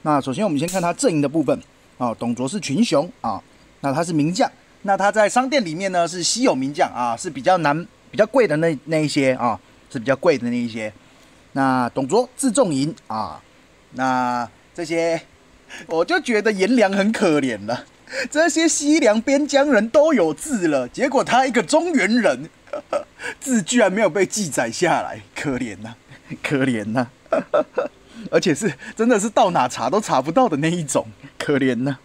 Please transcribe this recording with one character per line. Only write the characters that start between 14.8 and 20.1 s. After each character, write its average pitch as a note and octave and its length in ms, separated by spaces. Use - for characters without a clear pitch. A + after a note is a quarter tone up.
些 E3 380
我 D#3+ 140
就 E4 200
觉 A3 180
得 G#3+ 100
颜 G3+ 240
良 G#3 160
很 G3 220
可 E3+ 280
怜 A2+ 260
了， A#2+ 180
这 D#4+ 180
些 D#4+ 200
西 D4 320
凉 A3 220
边 C#4+ 260
疆 C#4 240
人 A3 160
都 D4+ 240